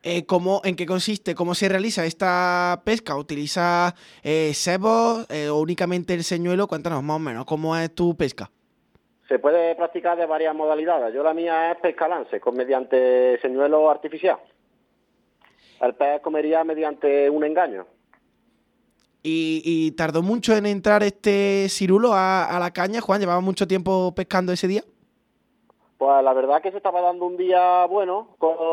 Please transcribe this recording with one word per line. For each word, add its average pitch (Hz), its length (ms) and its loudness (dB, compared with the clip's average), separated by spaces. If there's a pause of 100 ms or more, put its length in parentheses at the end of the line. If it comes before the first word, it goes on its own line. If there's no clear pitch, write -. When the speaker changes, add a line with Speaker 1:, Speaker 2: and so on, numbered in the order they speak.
Speaker 1:
Eh, 170 200 -4
¿cómo, 185 400 0
en 185 120 -2
qué 180 100 -6
consiste? 185 480 -4
¿Cómo 175 200 -2
se 196 140 0
realiza 190 380 -2
esta 180 800 0
pesca? 220 320 -2
¿Utiliza, 170 800 -2 (280)
eh, 156 320 0
cebos, 226 720 0
eh, 147 220 -6
o 151 80 0
únicamente 175 560 -2
el 170 80 -4
señuelo? 180 460 -2
Cuéntanos 156 340 -4
más 151 140 -2
o - 20 -4
menos, 131 260 -6
¿cómo 160 320 -2
es 165 160 -4
tu 170 240 0
pesca? 127 340 -6 (760)
Speaker 2:
Se 127 140 0
puede 165 340 2
practicar 170 420 -2
de 170 100 -2
varias 156 280 -2
modalidades. 156 580 0
Yo 135 100 -4
la 160 120 2
mía 165 380 0
es - 60 -6
pesca 165 300 -2
lance, 139 320 -4
con, 123 160 -2
mediante 127 840 2
señuelo 147 480 2
artificial. 156 500 0 (1400)
El 123 140 0
pez 143 260 0
comería 156 440 -2
mediante 147 680 0
un 151 140 0
engaño. 151 420 -2 (1400)
Speaker 1:
¿Y, 160 420 -2
y 160 280 0
tardó 160 300 -2
mucho 220 340 2
en 208 80 0
entrar 208 380 2
este 202 680 0
cirulo 202 460 4
a, 190 320 2
a - 120 -4
la 175 140 -4
caña, 202 300 -2
Juan? 196 180 0
¿Llevaba 180 220 0
mucho 190 260 -2
tiempo 185 480 0
pescando 185 340 -2
ese 180 160 -2
día? 196 160 -2 (1160)
Speaker 2:
Pues 139 260 4
la 135 80 4
verdad 135 300 2
que 190 80 -4
se 196 80 -10
estaba 180 240 -2
dando 180 240 -2
un 180 100 -6
día 180 480 4
bueno, 190 540 -2
con, 160 180 2 (160)